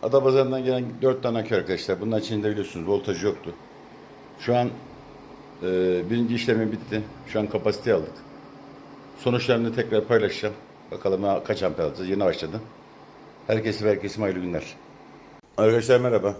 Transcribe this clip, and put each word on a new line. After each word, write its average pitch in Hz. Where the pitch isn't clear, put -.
Adapazarı'ndan 131
gelen 127
dört 131
tane 117
akü 110
arkadaşlar. 90
Bunun 110
içinde 107
biliyorsunuz 95
voltaj 98
yoktu. 87
Şu 120
an, 123
e, 90
birinci 120
işlemi 113
bitti. 107
Şu -
an 104
kapasiteye 104
aldık. 82
Sonuçlarını 120
tekrar 110
paylaşacağım. 107
Bakalım 95
ha-, 98
kaç 98
amper 87
alacağız. 87
Yeni 98
başladı. 90
Herkese 110
ve 107
herkese 101
hayırlı 95
günler. 87
Arkadaşlar 117
merhaba. 104